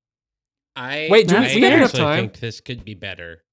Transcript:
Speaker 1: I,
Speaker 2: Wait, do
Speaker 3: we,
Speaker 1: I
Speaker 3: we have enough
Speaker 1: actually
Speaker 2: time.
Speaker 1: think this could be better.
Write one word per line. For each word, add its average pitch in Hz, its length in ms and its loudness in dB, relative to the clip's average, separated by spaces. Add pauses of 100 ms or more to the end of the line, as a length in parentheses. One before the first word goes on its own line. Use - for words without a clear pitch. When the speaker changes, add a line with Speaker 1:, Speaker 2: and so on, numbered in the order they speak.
(760)
Speaker 1:
I, 139 340 -8
Speaker 2:
Wait, 202 200 6
do 180 60 2
Speaker 3:
we, 214 40 4
Speaker 1:
I 254 160 0
Speaker 3:
we 233 60 2
have 302 120 6
enough 294 180 4
Speaker 1:
actually 127 120 -2
Speaker 2:
time. 151 200 0
Speaker 1:
think 107 180 -12
this 117 180 -10
could 120 240 -16
be 104 120 -16
better. 87 580 -16